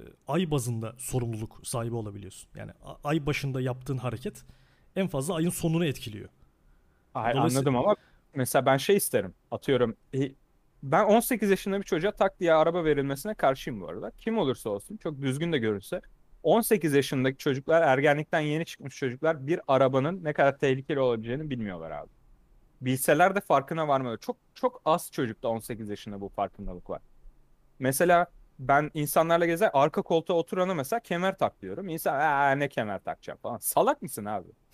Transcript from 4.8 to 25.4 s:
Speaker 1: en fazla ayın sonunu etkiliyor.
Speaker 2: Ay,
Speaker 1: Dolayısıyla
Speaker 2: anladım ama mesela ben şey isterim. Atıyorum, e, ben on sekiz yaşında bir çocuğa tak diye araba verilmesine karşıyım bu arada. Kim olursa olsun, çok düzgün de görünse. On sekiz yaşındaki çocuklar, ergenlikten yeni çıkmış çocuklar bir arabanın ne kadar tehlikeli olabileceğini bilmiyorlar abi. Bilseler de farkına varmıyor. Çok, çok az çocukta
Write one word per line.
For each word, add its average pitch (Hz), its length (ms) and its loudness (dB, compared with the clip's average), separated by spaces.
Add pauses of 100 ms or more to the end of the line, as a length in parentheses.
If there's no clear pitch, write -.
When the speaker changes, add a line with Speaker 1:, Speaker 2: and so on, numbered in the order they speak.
Speaker 1:
en 190 120 0
fazla 147 260 -4
ayın 165 160 0
sonunu 170 340 0
etkiliyor. 104 440 -6 (880)
Speaker 2:
Ay, 120 200 0
Speaker 1:
Dolayısıyla 135 260 2
Speaker 2:
anladım 135 160 2
ama 190 200 4 (380)
mesela 135 320 0
ben 135 100 6
şey 196 200 4
isterim. 98 380 0 (160)
Atıyorum, 120 460 0 (180)
e, 135 180 -2 (500)
ben 156 220 4
on 214 160 6
sekiz 214 300 0
yaşında 196 280 0
bir 196 60 -6
çocuğa 185 280 0
tak - 280 0
diye 165 140 6
araba 160 300 4
verilmesine 139 500 0
karşıyım 135 460 0
bu 82 80 -10
arada. 101 300 -10
Kim 226 200 -4
olursa 127 320 -2
olsun, 101 260 -8
çok 151 260 -8
düzgün 143 300 -2
de 151 60 2
görünse. 110 420 -4 (420)
On 190 180 6
sekiz 180 340 2
yaşındaki 135 440 2
çocuklar, 151 440 2
ergenlikten 147 580 2
yeni 151 260 -2
çıkmış - 300 -14
çocuklar 135 500 -2
bir 175 220 0
arabanın 135 560 2
ne 147 80 -2
kadar 139 260 2
tehlikeli 135 420 0
olabileceğini 123 500 -2
bilmiyorlar 95 400 -6
abi. 76 200 -12 (720)
Bilseler 151 540 2
de 202 60 2
farkına 156 480 0
varmıyor. 131 300 0
Çok, - 180 -8 (180)
çok - 300 -4
az - 280 0
çocukta 120 360 -4